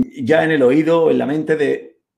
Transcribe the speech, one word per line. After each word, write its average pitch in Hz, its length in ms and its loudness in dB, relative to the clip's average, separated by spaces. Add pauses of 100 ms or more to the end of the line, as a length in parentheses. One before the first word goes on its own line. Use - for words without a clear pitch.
(220)
ya 156 220 2
en 160 80 -2
el 147 100 0
oído 160 420 2
o 151 60 2
en 131 80 0
la 123 80 -4
mente 156 300 -2
de - 440 -6 (180)